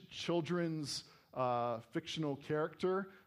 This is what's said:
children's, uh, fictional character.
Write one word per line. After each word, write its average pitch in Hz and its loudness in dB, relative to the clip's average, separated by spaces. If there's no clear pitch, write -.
children's, 165 0
uh, 120 2
fictional 156 -2
character. 180 0